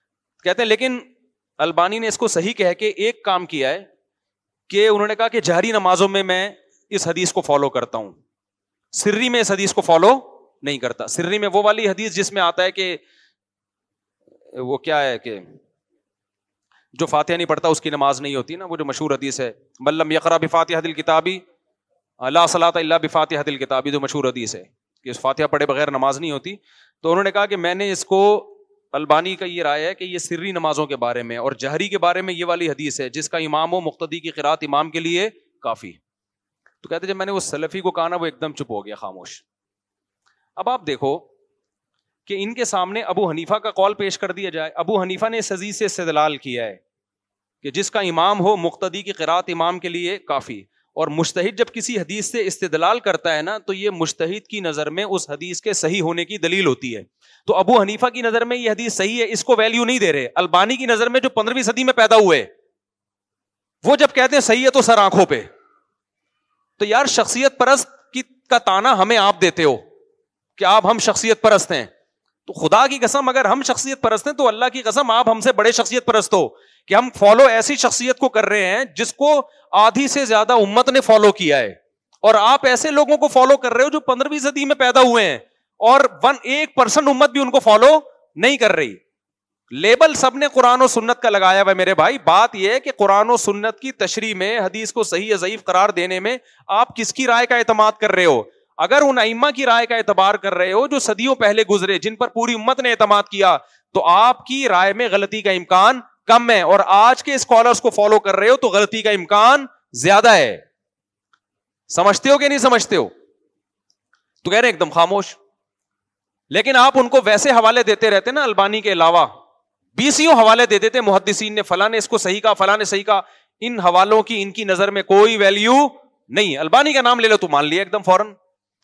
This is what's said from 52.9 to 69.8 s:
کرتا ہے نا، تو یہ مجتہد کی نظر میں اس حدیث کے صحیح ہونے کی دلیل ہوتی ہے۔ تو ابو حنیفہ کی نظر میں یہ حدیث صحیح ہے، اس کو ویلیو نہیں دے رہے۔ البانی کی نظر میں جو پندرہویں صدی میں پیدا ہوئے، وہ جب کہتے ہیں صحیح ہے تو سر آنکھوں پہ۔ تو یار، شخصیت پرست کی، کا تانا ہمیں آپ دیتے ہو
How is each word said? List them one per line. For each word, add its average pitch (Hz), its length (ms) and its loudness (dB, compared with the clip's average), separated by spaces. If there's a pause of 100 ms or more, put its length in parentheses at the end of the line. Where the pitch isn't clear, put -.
کرتا 165 360 -4
ہے 151 60 -4
نا، 202 160 -8
تو 202 140 -10
یہ 196 180 -4
مجتہد 170 560 -8
کی 214 140 -10
نظر 151 300 -6
میں 180 140 -8
اس 190 260 -8
حدیث 160 300 -12
کے 214 120 -6
صحیح 175 300 -4
ہونے 170 220 -4
کی 196 140 -12
دلیل 175 280 -2
ہوتی 127 300 -4
ہے۔ 98 60 -14 (440)
تو 151 100 0
ابو 202 240 4
حنیفہ 208 260 -2
کی 247 160 -4
نظر 233 220 0
میں 240 120 -6
یہ 233 140 -4
حدیث 226 220 -6
صحیح 226 300 -4
ہے، 220 100 -4
اس 220 120 -6
کو 254 140 4
ویلیو 226 260 0
نہیں 247 140 -2
دے 190 140 0
رہے۔ 131 220 -4
البانی 185 420 0
کی 254 100 -8
نظر 233 220 0
میں 247 120 0
جو 262 80 -2
پندرہویں 240 340 -4
صدی 226 220 -4
میں 254 80 4
پیدا 226 240 6
ہوئے، 165 300 4 (1400)
وہ 269 120 4
جب 294 160 4
کہتے 254 240 2
ہیں 277 40 4
صحیح 240 240 0
ہے 262 60 4
تو 254 120 2
سر 220 160 4
آنکھوں 190 280 4
پہ۔ 123 160 -4 (1400)
تو 202 60 -4
یار، 233 220 0
شخصیت 254 520 -2
پرست 262 300 2 (240)
کی، 254 100 -8 (260)
کا 240 100 2
تانا 214 400 2
ہمیں 208 180 2
آپ 202 240 2
دیتے 170 240 2
ہو 135 120 2 (800)